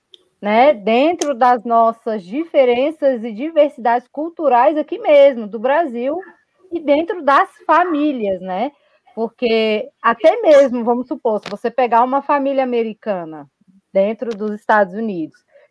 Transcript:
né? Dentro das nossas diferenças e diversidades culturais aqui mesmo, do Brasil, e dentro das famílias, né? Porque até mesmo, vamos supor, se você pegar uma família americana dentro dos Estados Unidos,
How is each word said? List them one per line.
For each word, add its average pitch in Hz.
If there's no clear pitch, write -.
né? 226
Dentro 262
das 247
nossas 226
diferenças 262
e 233
diversidades 247
culturais 294
aqui 302
mesmo, 277
do 202
Brasil, 269
e 339
dentro 320
das 285
famílias, 294
né? 185
Porque 220
até 320
mesmo, 277
vamos 240
supor, 226
se -
você -
pegar 240
uma 262
família 277
americana 202
dentro 214
dos 214
Estados 208
Unidos, 196